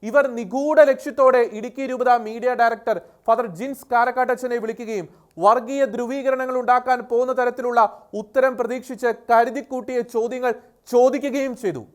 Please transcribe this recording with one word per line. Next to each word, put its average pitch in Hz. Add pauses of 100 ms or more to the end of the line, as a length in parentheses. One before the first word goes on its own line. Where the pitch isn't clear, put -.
ഇവർ 277 (120)
നിഗൂഢ 262 (120)
ലക്ഷ്യത്തോടെ 262 (160)
ഇടുക്കി 254
രൂപത 254 (160)
മീഡിയ 226 (100)
ഡയറക്ടർ 226 (280)
ഫാദർ 226 (120)
ജിൻസ് 262
കാരക്കാട്ടച്ചനെ 247
വിളിക്കുകയും 220 (360)
വർഗീയ 240 (120)
ധ്രുവീകരണങ്ങൾ 254
ഉണ്ടാക്കാൻ 247 (100)
പോകുന്ന 247
തരത്തിലുള്ള 240 (400)
ഉത്തരം 254
പ്രതീക്ഷിച്ച് 247 (200)
കരുതിക്കൂട്ടിയ 247 (140)
ചോദ്യങ്ങൾ 240 (380)
ചോദിക്കുകയും 262 (100)
ചെയ്തു. 151 (100)